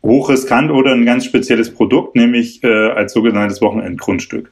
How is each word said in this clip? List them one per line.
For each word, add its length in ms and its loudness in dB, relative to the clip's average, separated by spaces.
Hochriskant 680 2
oder 220 2
ein 140 2
ganz 180 0
spezielles 480 -2
Produkt, 420 0
nämlich, 480 0
äh, 60 0
als 460 0
sogenanntes 480 0
Wochenendgrundstück. 880 -4